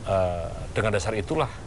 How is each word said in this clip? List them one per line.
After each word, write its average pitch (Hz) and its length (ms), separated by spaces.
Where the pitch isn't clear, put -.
eh, 90 440
dengan 110 200
dasar 107 240
itulah 147 320